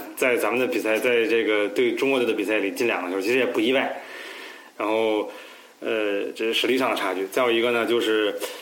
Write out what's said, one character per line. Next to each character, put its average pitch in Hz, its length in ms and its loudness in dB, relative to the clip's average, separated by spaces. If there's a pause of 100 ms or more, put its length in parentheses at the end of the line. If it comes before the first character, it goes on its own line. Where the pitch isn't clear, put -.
(160)
在 123 220 2
咱 107 140 0
们 120 80 2
的 127 80 2
比 120 100 -2
赛， 110 220 0
在 120 260 2
这 113 180 2
个 104 260 2
对 120 240 2
中 135 180 0
国 135 80 2
队 117 80 2
的 110 60 2
比 101 100 -2
赛 107 160 0
里 98 100 0
进 92 160 -2
两 95 180 0
个 90 80 -4
球， 98 80 -2
其 98 120 0
实 131 80 2
也 120 80 2
不 - 120 -2
意 117 140 2
外。 127 260 0 (800)
然 107 100 -2
后， 110 440 0 (480)
呃， 104 460 -2 (100)
这 113 100 -4
是 113 80 0
实 117 140 0
力 127 100 4
上 127 140 2
的 101 40 0
差 92 200 -2
距。 95 160 -2
再 135 100 0
有 123 80 4
一 113 100 2
个 120 120 2
呢， 117 160 2
就 117 120 2
是， 107 340 2 (280)